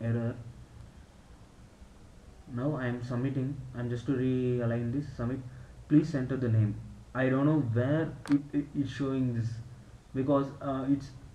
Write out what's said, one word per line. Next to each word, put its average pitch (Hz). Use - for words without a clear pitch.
error. 117
Now 139
I 123
am 120
submitting. 131
I'm 120
just 120
to 143
realign 123
this 147
submit. 123
Please 151
enter 127
the 123
name. 104
I 131
don't 135
know 156
where 143
it, 143
it, 143
it's 135
showing 131
this 113
because, 139
uh, 135
it's 143